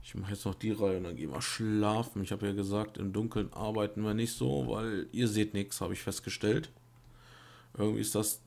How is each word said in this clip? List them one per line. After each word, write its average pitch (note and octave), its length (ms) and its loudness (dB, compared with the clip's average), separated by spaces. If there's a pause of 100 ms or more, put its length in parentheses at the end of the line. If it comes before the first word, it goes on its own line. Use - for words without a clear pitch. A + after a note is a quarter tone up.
Ich - 100 -16
mache F#2+ 200 -4
jetzt - 120 -8
noch F#2+ 80 0
die G#2+ 180 -2
Reihe G2+ 260 2
und F2+ 80 -2
dann F2 100 -6
gehen D2+ 160 -6
wir C#2 100 -4
schlafen. G#2+ 800 2
Ich F#2+ 100 -2
habe G2+ 140 -2
ja G2+ 80 2
gesagt, G2+ 440 0
im G2 160 -2
Dunkeln G#2+ 400 0
arbeiten G#2+ 500 -2
wir G#2+ 100 2
nicht A2+ 200 0
so, C3 340 0
weil A2 460 -2
ihr A#2+ 140 2
seht G#2+ 280 2
nichts, G2 260 -2
habe F#2 120 0
ich - 100 -6
festgestellt. - 640 0 (1040)
Irgendwie G#2+ 260 2
ist G#2+ 120 0
das G#2+ 340 2